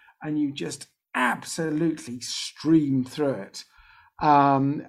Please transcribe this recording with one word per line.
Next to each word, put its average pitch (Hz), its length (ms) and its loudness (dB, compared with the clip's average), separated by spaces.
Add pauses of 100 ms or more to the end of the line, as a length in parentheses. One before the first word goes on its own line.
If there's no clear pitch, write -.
(220)
and 151 180 -4
you 143 120 0
just 151 360 -10 (280)
absolutely 156 1040 -4
stream 139 840 0
through 139 280 -2
it. 101 300 -12 (580)
Um, 143 680 4